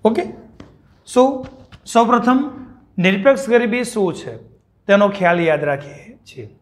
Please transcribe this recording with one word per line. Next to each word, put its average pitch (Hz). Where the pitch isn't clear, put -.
ઓકે? 233
So, 247
સૌપ્રથમ 240
નિરપેક્ષ 196
ગરીબી 240
શું 202
છે -
તેનો 202
ખ્યાલ 180
યાદ 151
રાખીએ 143
છીએ. 110